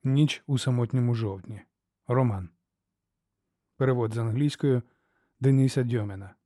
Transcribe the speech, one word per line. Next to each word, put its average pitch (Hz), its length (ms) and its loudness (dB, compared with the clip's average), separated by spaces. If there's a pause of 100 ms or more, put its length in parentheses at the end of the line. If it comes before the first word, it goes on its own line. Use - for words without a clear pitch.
Ніч 139 420 2
у 135 120 -2
самотньому 120 560 0
жовтні. 104 460 -6 (460)
РОМАН. 113 420 0 (1300)
Перевод 123 380 0
з 117 40 -4
англійської 123 640 0 (580)
Дениса 135 420 4
Дьоміна. 104 520 -4 (120)